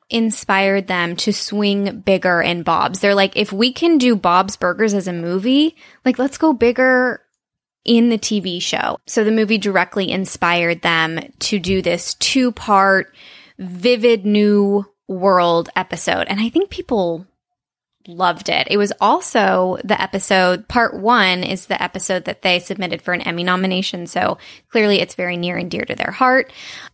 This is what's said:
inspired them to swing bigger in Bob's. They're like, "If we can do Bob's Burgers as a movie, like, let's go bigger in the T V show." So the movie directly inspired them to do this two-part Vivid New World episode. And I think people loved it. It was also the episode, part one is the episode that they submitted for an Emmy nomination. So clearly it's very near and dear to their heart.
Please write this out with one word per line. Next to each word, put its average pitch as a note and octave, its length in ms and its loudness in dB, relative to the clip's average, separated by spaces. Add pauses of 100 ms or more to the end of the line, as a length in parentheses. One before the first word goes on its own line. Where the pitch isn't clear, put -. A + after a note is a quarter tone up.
inspired G3 800 0
them F3 300 -2
to - 140 -2
swing G3+ 680 -2
bigger F#3 420 2
in F3 220 -2
Bob's. E3+ 380 0
They're G3+ 120 4
like, G3 240 2
"If G3+ 160 -2
we A#3 180 2
can E4 280 2
do B3 160 4
Bob's F#3 400 2
Burgers G3+ 400 0
as F#3+ 120 -4
a F3 60 -4
movie, F#3+ 640 0 (280)
like, B3+ 140 2
let's C4 220 -2
go D#4+ 140 4
bigger B3+ 680 2 (640)
in A#3 240 4
the A3+ 80 2
T G#3+ 220 -2
V F3 200 -6
show." - 460 -4
So - 180 0
the G#3+ 80 2
movie A3 280 2
directly F#3+ 500 -2
inspired F3 720 -2
them E3 380 0 (220)
to G#3 180 -2
do F#3 240 -2
this - 320 -2
two-part G3 960 2 (460)
Vivid G#3 640 2
New G#3 640 2 (200)
World F3+ 680 2
episode. F#3 540 -2
And G3 100 -4
I A3+ 100 -2
think F#4 220 -2
people F#3 560 -4 (800)
loved F3 420 -2
it. D3+ 200 0
It G3 80 2
was G3+ 240 0
also F#3+ 800 2
the G3 160 -2
episode, F#3 680 0
part A#3 280 0
one F#3+ 480 2
is - 220 -6
the - 160 -4
episode F3+ 440 -4
that - 180 -8
they F3+ 160 2
submitted F3+ 420 -6
for F3+ 120 -4
an F3 80 -4
Emmy E3+ 220 -6
nomination. F#3 600 -2
So F#3 320 -2 (340)
clearly G#3 280 2
it's - 160 -4
very F3+ 220 -6
near F3 200 -4
and F3 140 -8
dear - 140 -6
to - 100 -6
their - 160 -4
heart. B3+ 420 0 (400)